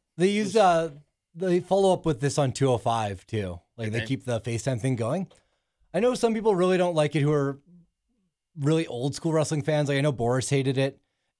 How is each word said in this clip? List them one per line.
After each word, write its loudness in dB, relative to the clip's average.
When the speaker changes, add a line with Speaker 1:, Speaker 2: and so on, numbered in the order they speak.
Speaker 1:
They 2
Speaker 2:
It 0
Speaker 1:
used, -2
Speaker 2:
was 6
Speaker 1:
uh, 2
they 0
follow 2
up -2
with 0
this -2
on 2
two 0
oh 2
five -2
too. -4
Like, -6
they -2
Speaker 2:
Okay. -4
Speaker 1:
keep -4
the -2
FaceTime -4
thing -2
going. -4
I -2
know 0
some 0
people 0
really 2
don't 0
like 0
it 0
who 2
are -2
really 0
old -4
school -4
wrestling 0
fans. 0
Like, 0
I 0
know 2
Boris -2
hated 0
it. -2